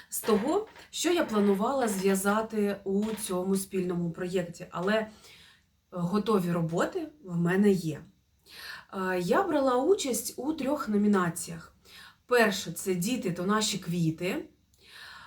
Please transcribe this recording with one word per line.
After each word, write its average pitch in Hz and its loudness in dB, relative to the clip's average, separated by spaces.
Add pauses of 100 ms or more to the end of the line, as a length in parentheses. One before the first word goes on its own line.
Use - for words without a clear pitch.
з - -8
того, 254 2 (240)
що 339 0
я 339 2
планувала 220 2
зв'язати 202 0
у 196 0
цьому 196 -2
спільному 180 -2
проєкті. 175 -4
Але, 185 0
е, 214 0 (840)
готові 185 2
роботи 196 0 (160)
в 175 -6
мене 185 6
є. 165 0 (920)
Е, 185 -2
я 226 2
брала 277 2
участь 285 0
у 269 -4
трьох 277 -2
номінаціях. 190 0 (520)
Перше — 214 2
це 185 -4
«Діти — 196 -2
то 175 -4
наші 214 0
квіти», 175 -2 (840)